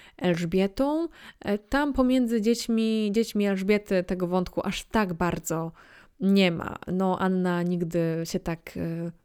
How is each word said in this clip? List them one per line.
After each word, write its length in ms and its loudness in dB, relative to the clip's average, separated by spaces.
Elżbietą. 880 0
E, 180 -2
tam 360 -2
pomiędzy 480 2
dziećmi, 720 0
dziećmi 360 0
Elżbiety 560 2
tego 240 -4
wątku 400 -2
aż 160 -6
tak 300 0
bardzo 580 -4
nie 320 6
ma. 260 -6
No, 320 0
Anna 440 0
nigdy 600 0
się 160 -4
tak, 380 -8
e, 340 -6